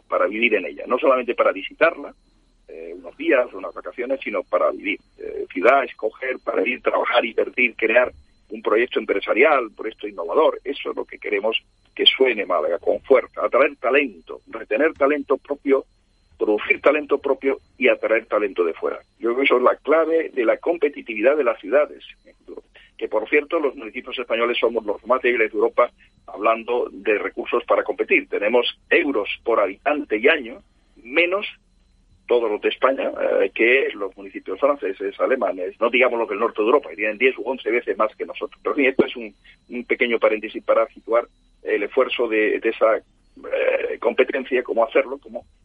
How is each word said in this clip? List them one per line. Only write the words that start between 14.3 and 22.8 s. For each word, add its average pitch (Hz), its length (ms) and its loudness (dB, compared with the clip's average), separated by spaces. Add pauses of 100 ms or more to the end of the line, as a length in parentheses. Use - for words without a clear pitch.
retener 113 460 -2
talento 143 460 0
propio, 139 460 -2 (540)
producir - 420 0
talento 147 380 2
propio 135 400 -2 (200)
y 123 100 2
atraer 110 380 2
talento 101 380 0
de 80 100 -2
fuera. 69 240 -6 (200)
Yo 113 120 -2
creo 120 60 -2
que 135 80 2
eso 131 120 4
es 127 60 2
la - 140 4
clave 160 540 2
de 123 140 -2
la 110 140 2
competitividad 143 800 0
de 147 80 2
las 117 160 0
ciudades, 135 440 0 (960)